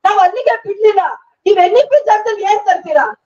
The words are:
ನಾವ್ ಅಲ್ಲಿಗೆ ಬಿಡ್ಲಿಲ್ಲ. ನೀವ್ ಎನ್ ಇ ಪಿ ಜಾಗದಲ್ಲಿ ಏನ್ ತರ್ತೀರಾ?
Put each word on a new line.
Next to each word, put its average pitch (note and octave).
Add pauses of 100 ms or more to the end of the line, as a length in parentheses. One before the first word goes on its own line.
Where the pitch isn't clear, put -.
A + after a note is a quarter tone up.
ನಾವ್ G4+
ಅಲ್ಲಿಗೆ G4
ಬಿಡ್ಲಿಲ್ಲ. G4+ (440)
ನೀವ್ G4
ಎನ್ F#4
ಇ C5+
ಪಿ C#5+
ಜಾಗದಲ್ಲಿ G#4+
ಏನ್ G#4
ತರ್ತೀರಾ? E4 (200)